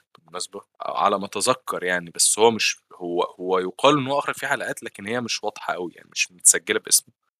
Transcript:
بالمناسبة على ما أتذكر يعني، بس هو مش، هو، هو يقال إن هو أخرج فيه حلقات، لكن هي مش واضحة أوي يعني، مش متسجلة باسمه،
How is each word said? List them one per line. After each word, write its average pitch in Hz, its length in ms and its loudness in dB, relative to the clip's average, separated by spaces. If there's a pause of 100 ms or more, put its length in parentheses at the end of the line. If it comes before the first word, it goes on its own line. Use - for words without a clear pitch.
(180)
بالمناسبة 87 420 -12 (200)
على 95 380 0
ما 98 80 -4
أتذكر 98 580 -2
يعني، 90 260 -2
بس - 280 0
هو 113 120 8
مش، - 300 -2 (140)
هو، 87 280 -2
هو 92 360 -2
يقال 131 400 2
إن 127 80 -2
هو 143 120 0
أخرج 139 160 -4
فيه - 120 -8
حلقات، 127 360 -4
لكن 104 240 -12
هي 117 140 -2
مش 113 240 -6
واضحة - 300 -6
أوي 87 200 -8
يعني، - 180 -20
مش - 200 -4
متسجلة 92 480 2
باسمه، - 340 -2 (240)